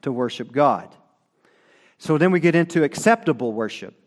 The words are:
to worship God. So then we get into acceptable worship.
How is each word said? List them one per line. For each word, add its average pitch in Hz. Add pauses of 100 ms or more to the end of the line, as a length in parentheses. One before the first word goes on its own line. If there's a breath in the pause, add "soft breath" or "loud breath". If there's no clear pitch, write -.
to 143
worship 123
God. 123 (1040 soft breath)
So 156
then 180
we 180
get 165
into 170
acceptable 147
worship. 107 (120)